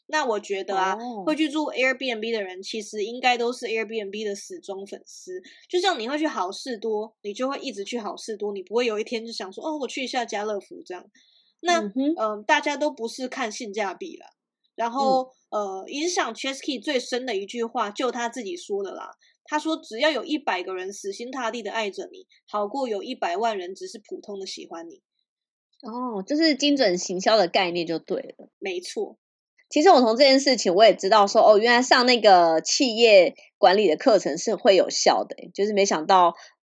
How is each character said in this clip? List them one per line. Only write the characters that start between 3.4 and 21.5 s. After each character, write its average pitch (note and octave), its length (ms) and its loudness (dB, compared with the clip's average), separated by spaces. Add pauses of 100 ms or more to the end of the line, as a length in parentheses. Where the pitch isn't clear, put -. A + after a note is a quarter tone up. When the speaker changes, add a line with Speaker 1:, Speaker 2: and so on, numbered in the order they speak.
Speaker 1:
是 B3 140 -10
Airbnb A3 600 -6
的 G3+ 80 -4
死 G3 280 -14
忠 G3 260 -12
粉 - 180 -16
丝。 - 360 -16 (280)
就 F4+ 80 -2
像 F4+ 220 0
你 G#3+ 80 -6
会 D4 100 -4
去 D#4 80 -2
好 A3 240 -4
事 A3+ 280 -10
多， A3 360 -6 (100)
你 G#3 100 -8
就 B3+ 160 -4
会 C#4 100 -6
一 C4 140 -10
直 G3+ 100 -10
去 A#3+ 160 -6
好 G#3 160 -8
事 G#3+ 220 -12
多， G#3 160 -6
你 G3 100 -10
不 - 100 -16
会 A#3+ 120 2
有 G#3+ 120 -2
一 G#3+ 60 -2
天 A3+ 220 -8
就 A#3 80 -12
想 - 180 -12
说 - 160 -16
，“哦， D#4 140 -4
我 B3+ 40 -6
去 C4 200 -8
一 - 20 -8
下 B3 160 -4
家 G#3 220 -6
乐 G#3+ 160 -4
福” F3 260 -20
这 F3+ 80 -10
样。 F3 80 -16 (560)
那， E4 220 2
Speaker 2:
嗯 G#3 120 -6
哼。 C#4 220 0
Speaker 1:
呃， G#3+ 320 -4
大 D4 140 4
家 D4 160 -2
都 D4 120 0
不 A3+ 160 -10
是 B3 220 -8
看 B3 240 -6
性 A3 220 -10
价 G3 200 -4
比 - 220 -14
啦。 - 120 -20 (500)
然 A3+ 120 -2
后， C4 380 2 (220)
Speaker 2:
嗯。 G3 320 -6
Speaker 1:
呃， F#3+ 80 -14
影 D4 180 -4
响 E4 260 -2
Chesky C4+ 480 -8
最 D4 160 -2
深 B3 280 -6
的 A#3+ 100 -4
一 G3 100 -6
句 A#3 200 -6
话， A3+ 260 -4
就 B3 180 -2
他 A#3+ 200 -4
自 A#3+ 160 -10
己 F3+ 100 -8
说 G3 260 -6
的 F#3 100 -8
啦。 - 180 -14 (340)
他 D4+ 160 -4
说 D#4 240 -4
，“只 A3 160 -12
要 D4 100 2
有 C4+ 140 -4
一 D4+ 140 -4
百 F#3+ 260 -4
个 F#3 100 -8
人 F#3 200 -8
死 G3+ 180 -12
心 A#3 180 -10
塌 B3+ 220 -6